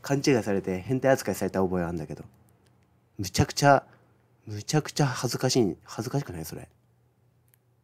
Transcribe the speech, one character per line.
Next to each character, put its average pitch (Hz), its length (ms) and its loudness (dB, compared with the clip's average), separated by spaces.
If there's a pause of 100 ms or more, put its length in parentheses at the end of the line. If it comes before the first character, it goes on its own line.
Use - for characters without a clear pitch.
勘 139 160 0
違 139 140 2
い 113 100 4
さ 101 100 -2
れ 98 80 0
て 92 200 -4
変 127 200 -2
態 135 120 4
扱 127 180 0
い 95 60 -2
さ - 80 -4
れ 92 80 0
た 95 100 2
覚 90 180 0
え 87 40 0
あ 85 80 -4
ん 87 40 -6
だ 80 120 -8
け - 80 -10
ど。 - 80 -14 (920)
む 92 120 -6
ち - 100 0
ゃ 143 60 4
く - 60 -10
ち - 120 -2
ゃ、 143 220 6 (600)
む 104 180 -10
ち - 120 -2
ゃ 147 60 2
く - 80 -8
ち - 120 0
ゃ 143 40 4
恥 123 260 -4
ず 127 60 -6
か 131 100 0
し 127 120 2
い。 95 240 2
恥 - 200 -10
ず 123 60 -8
か 135 80 -2
し 143 60 -6
く - 80 -12
な 85 80 -8
い？ 80 40 -8
そ - 120 -14
れ。 64 120 -16 (1160)